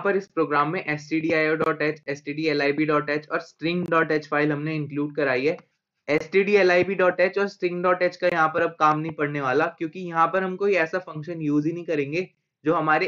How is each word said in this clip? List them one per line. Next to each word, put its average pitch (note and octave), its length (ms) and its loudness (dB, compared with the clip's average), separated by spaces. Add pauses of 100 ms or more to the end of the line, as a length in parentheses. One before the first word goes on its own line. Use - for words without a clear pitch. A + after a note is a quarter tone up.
पर G3 120 2
इस F#3+ 100 -4
program D3 440 0
में F3+ 120 -6
एसटीडीआईओ D#3 720 0
डॉट D#3 260 -2
एच, D#3 260 -2
एसटीडीएलआईबी D3 760 -2
डॉट D3 240 0
एच D3+ 200 -4
और E3 120 -4
स्ट्रिंग E3+ 460 -4
डॉट D#3+ 240 2
एच D3+ 160 -2
file D3+ 240 0
हमने D3+ 240 -4
include D3 400 -6
कराई C3+ 300 0
है। F3 120 0 (500)
एसटीडीएलआईबी F3+ 880 2
डॉट F3+ 240 2
एच F#3 200 2
और G3+ 80 0
स्ट्रिंग F3 360 -4
डॉट F3+ 180 2
एच F3 140 0
का F3+ 120 -2
यहाँ E3 200 4
पर E3+ 140 -2
अब E3+ 180 0
काम D#3 200 4
नहीं D#3+ 140 -6
पड़ने D3 280 -4
वाला, C#3 260 2
क्योंकि E3 320 -8
यहाँ E3 280 0
पर F#3 160 0
हम F#3 120 -4
कोई G3+ 200 0
ऐसा E3 260 0
function E3 400 -10
use D3 260 0
ही E3+ 60 -2
नहीं E3+ 120 -10
करेंगे D#3+ 420 -2 (380)
जो D#3+ 100 2
हमारे D#3 320 2